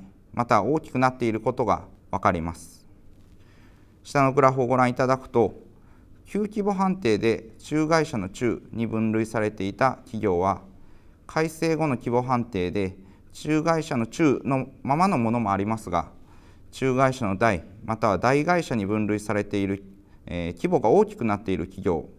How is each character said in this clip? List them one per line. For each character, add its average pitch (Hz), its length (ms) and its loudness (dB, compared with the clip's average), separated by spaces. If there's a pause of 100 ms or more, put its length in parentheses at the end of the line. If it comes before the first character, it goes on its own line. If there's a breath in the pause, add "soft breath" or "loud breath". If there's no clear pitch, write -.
(340)
ま 120 120 -4
た 107 180 4
大 147 160 0
き 156 100 -14
く 127 100 -4
な 131 100 4
っ 127 80 -6
て 120 100 -2
い 110 60 0
る 110 80 -2
こ 127 100 0
と 127 140 -2
が 90 180 0 (280)
わ 95 100 -4
か 101 100 4
り 87 80 0
ま 82 160 -4
す。 - 300 -20 (1200 soft breath)
下 139 180 2
の 135 80 4
グ 139 80 0
ラ 131 140 8
フ 131 80 0
を 120 60 0
ご 127 100 2
覧 123 120 4
い 123 40 0
た 131 120 0
だ 127 120 2
く 127 100 -10
と、 110 260 2 (720 soft breath)
旧 202 180 -4
規 208 200 -4
模 202 80 0
判 190 300 0
定 110 160 4
で - 320 0 (100)
中 156 260 -2
会 156 200 2
社 143 120 -6
の 92 120 -4
中 117 320 -2 (100)
に 113 160 -4
分 110 240 0
類 110 140 0
さ 113 160 -4
れ 107 100 0
て 98 160 -4
い 98 60 -4
た 131 220 0 (100)
企 107 160 -10
業 92 180 2
は、 92 220 0 (680 soft breath)
改 160 220 -2
正 165 260 -2
後 156 120 0
の 123 100 0
規 - 120 -8
模 120 120 2
判 123 240 0
定 90 260 -2
で 95 240 -2 (380 loud breath)
中 151 280 -2
会 165 220 0
社 143 140 -4
の 113 100 -2
中 135 380 2
の 131 240 -2 (120)
ま 131 140 0
ま 185 140 2
の 175 80 0
も 113 140 0
の 120 100 0
も 101 100 0
あ 98 60 2
り 98 80 0
ま 110 120 -2
す 104 120 -12
が、 85 200 -2 (640 soft breath)
中 131 240 -2
会 131 180 4
社 123 120 -6
の 95 120 -2
大 104 260 2 (220)
ま 110 120 -4
た 113 120 2
は 95 80 2
大 139 280 2
会 175 180 2
社 135 120 -4
に 101 100 -2
分 107 220 0
類 104 120 0
さ 104 140 -4
れ 104 100 0
て 104 140 -4
い 98 100 0
る、 98 160 -4 (420 soft breath)
え 87 240 -6
ー、 87 60 -6
規 - 120 -2
模 175 120 2
が 107 100 2
大 196 160 6
き 208 100 -10
く 117 100 -4
な 104 100 0
っ 101 80 -6
て 95 80 -2
い 90 60 0
る 85 80 -4
企 - 180 -12
業 82 360 -2